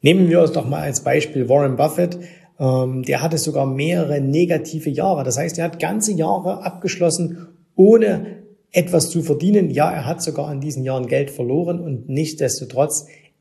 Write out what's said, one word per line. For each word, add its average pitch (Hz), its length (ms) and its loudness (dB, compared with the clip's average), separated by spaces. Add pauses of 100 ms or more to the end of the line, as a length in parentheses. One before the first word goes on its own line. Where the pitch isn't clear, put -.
Nehmen 180 260 6
wir 170 140 6
uns 156 120 4
doch 143 140 -2
mal 147 140 -4
als 147 200 -4
Beispiel 135 480 0
Warren 135 260 4
Buffett. 165 420 0 (420)
Ähm, 131 440 0
der 127 180 -2
hatte 160 160 -2
sogar 139 300 -2
mehrere 147 540 -2
negative 156 680 0
Jahre. 147 340 -2
Das 131 140 -4
heißt, 165 220 -6
er 165 60 -2
hat 170 140 -8
ganze 208 340 -2
Jahre 185 500 -2
abgeschlossen, - 840 -4 (260)
ohne 208 600 6 (340)
etwas 170 400 2
zu 170 100 0
verdienen. 175 480 2
Ja, 147 220 0
er 143 160 -6
hat 170 160 -6
sogar 143 240 -6
an 143 140 -8
diesen 135 220 -6
Jahren 131 220 -4
Geld 139 240 0
verloren 170 500 -2
und 143 300 -8
nichtsdestotrotz 139 960 -2 (360)